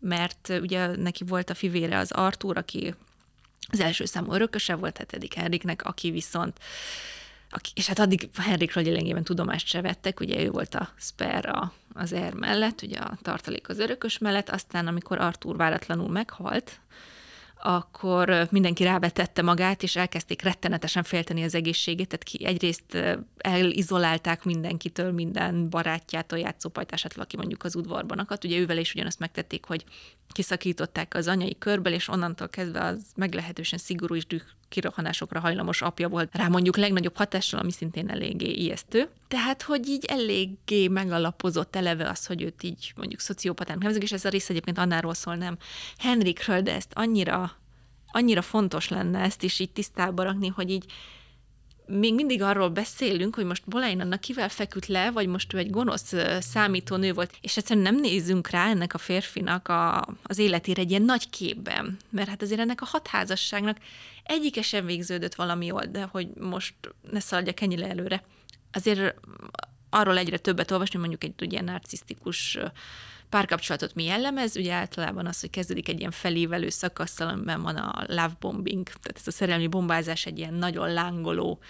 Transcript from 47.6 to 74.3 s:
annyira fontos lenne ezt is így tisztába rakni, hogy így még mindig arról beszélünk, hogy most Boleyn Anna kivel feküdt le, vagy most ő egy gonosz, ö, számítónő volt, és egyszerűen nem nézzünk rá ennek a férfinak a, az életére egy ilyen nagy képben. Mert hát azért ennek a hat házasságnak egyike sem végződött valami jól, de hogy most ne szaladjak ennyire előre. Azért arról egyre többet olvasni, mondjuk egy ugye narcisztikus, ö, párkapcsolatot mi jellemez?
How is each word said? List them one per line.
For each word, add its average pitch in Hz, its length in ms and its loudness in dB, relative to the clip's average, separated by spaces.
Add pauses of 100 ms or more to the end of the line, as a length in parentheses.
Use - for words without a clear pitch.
annyira 226 360 4
fontos 196 460 2
lenne 185 320 0
ezt 190 220 0
is 185 160 0
így 190 120 -2
tisztába 185 520 0
rakni, 196 260 0
hogy 185 220 -2
így 190 140 -2 (1040)
még 214 260 4
mindig 262 280 4
arról 196 260 4
beszélünk, 196 640 0
hogy 208 100 0
most 180 220 -2
Boleyn 208 340 0
Anna 180 160 0
kivel 233 320 -2
feküdt 196 380 -4
le, 190 240 2
vagy 220 160 2
most 180 260 -2
ő 190 60 0
egy 185 120 0
gonosz, 220 420 0
ö, 175 280 2
számítónő 190 720 2
volt, 175 280 -2
és - 160 -2
egyszerűen 208 360 6
nem 277 80 6
nézzünk 180 480 2
rá 180 200 4
ennek 175 260 2
a 160 40 -4
férfinak 180 720 -2
a, 170 400 2 (140)
az 196 160 -4
életére 185 420 4
egy 180 100 2
ilyen 202 120 6
nagy 240 280 4
képben. - 680 -2 (140)
Mert 202 180 -2
hát 202 140 -6
azért 214 180 0
ennek 240 200 0
a 262 60 -8
hat 311 200 0
házasságnak 208 720 0 (440)
egyike 302 400 0
sem 202 240 0
végződött 175 480 -2
valami 175 320 0
jól, - 180 -2
de 196 260 -6
hogy 185 180 -4
most - 460 -6 (360)
ne 208 100 0
szaladjak 180 400 -2
ennyire 185 280 0
előre. 185 360 -4 (480)
Azért 196 420 2 (760)
arról 190 280 6
egyre 175 200 0
többet 180 320 0
olvasni, 185 280 0
mondjuk 165 260 -4
egy 160 160 -8
ugye 175 200 -4
narcisztikus, - 920 -6
ö, - 120 -4 (640)
párkapcsolatot 170 640 0
mi 165 100 -2
jellemez? 240 520 0